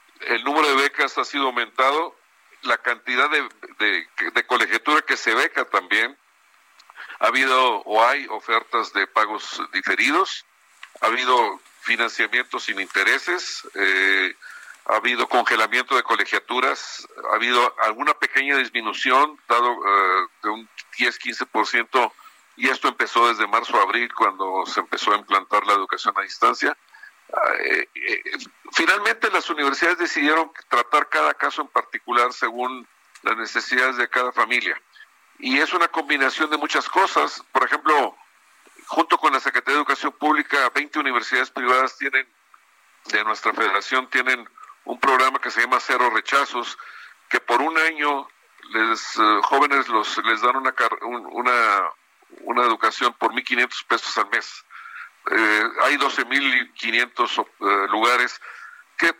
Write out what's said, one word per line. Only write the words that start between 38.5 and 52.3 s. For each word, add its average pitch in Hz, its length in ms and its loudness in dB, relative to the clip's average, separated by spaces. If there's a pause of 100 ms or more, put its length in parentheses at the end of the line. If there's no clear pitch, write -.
junto 165 320 0
con 156 140 2
la 135 80 2
Secretaría 135 340 0
de 147 60 2
Educación 143 320 -2
Pública, 147 600 0
veinte 147 280 -4
universidades 127 500 -2
privadas 131 480 0
tienen, 135 280 -2 (800)
de 107 180 -2
nuestra 107 280 -2
federación, 107 560 -2
tienen 127 400 -2 (360)
un 120 160 -10
programa 131 400 2
que 120 100 -8
se 113 100 0
llama 123 200 2
Cero 123 300 2
Rechazos, 120 680 -2 (500)
que - 120 0
por - 200 2
un 160 160 -2
año 151 520 0 (420)
les, 113 460 -2
eh, 107 260 4
jóvenes 139 460 2
los, 110 300 -2
les 113 220 0
dan 123 140 2
una 131 160 -2
car-, 117 320 0
un, 117 300 -8
una, 113 580 2 (520)